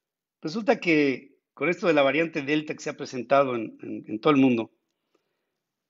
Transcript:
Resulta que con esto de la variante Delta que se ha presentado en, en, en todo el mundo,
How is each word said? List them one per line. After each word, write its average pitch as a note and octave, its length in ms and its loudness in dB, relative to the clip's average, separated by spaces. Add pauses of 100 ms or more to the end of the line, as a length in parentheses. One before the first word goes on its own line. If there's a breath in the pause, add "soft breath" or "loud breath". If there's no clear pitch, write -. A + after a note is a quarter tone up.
(420)
Resulta A3 380 -2
que D3 560 0 (180)
con C#3+ 160 -4
esto F3+ 180 -2
de E3 60 4
la D3 100 4
variante D#3 400 0
Delta D3+ 320 -4
que - 60 -20
se - 80 -8
ha C#3+ 80 -12
presentado C3+ 580 0
en, A2 260 -8
en, A2 260 -12
en A2 120 -8
todo B2+ 120 2
el C#3+ 80 4
mundo, A#2+ 320 2 (1160)